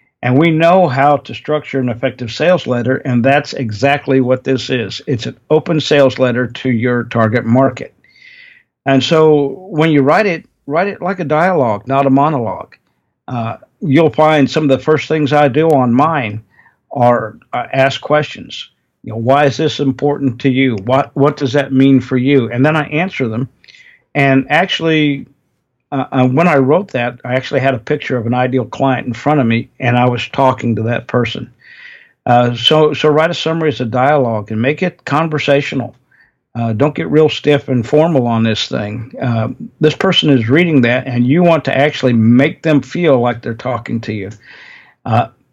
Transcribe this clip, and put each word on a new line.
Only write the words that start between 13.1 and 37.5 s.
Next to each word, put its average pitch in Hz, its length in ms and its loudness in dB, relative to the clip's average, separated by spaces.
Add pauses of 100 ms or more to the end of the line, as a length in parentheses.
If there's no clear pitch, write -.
Uh, 117 300 -8 (220)
you'll 156 300 2
find 156 400 4
some 160 140 -2
of 143 60 2
the 131 140 0
first 156 240 0
things 151 260 0
I 147 160 4
do 156 200 0
on 127 240 2
mine 127 500 -2 (480)
are, 120 460 0 (160)
uh, 123 180 -6
ask 135 300 0
questions. - 720 -4 (320)
You 113 80 -12
know, 110 80 -8
"Why 135 260 4
is 139 120 0
this - 220 -2
important 139 640 -2
to 139 80 2
you? 127 280 0
What, 120 380 -2
what 147 220 2
does 127 160 -4
that 135 180 0
mean 135 300 4
for 127 160 -2
you?" 127 320 2
And 120 160 0
then 156 100 2
I 147 120 -2
answer 151 400 -4
them. 113 220 -6 (640)
And 135 340 2
actually, 156 800 0 (640)
uh, 135 200 -4
uh, 131 160 2
when 151 200 2
I 156 100 2
wrote 151 340 2
that, 120 340 -4
I 123 100 -6
actually 131 240 -4
had 135 160 0
a 110 40 -6
picture 139 380 -4
of 117 80 -6
an 120 80 -2
ideal 127 320 0
client 131 420 -2
in 120 60 -4
front 147 280 0
of 120 40 2
me, 113 240 -2 (100)
and 123 180 0
I 123 120 2
was 120 200 -4
talking 127 480 0
to 110 60 -4
that 120 240 -4
person. - 460 -4 (720)
Uh, 120 300 2
so, 151 380 2
so 151 160 0
write 156 200 2
a 175 40 -4
summary 160 360 -2
as 117 120 -4
a 123 40 -4
dialogue 123 640 0
and 110 100 -2
make 147 220 -2
it 180 220 -6
conversational. 143 880 -2 (600)
Uh, 117 180 -2
don't 143 220 0
get 165 160 -6
real 151 180 4
stiff 143 400 -2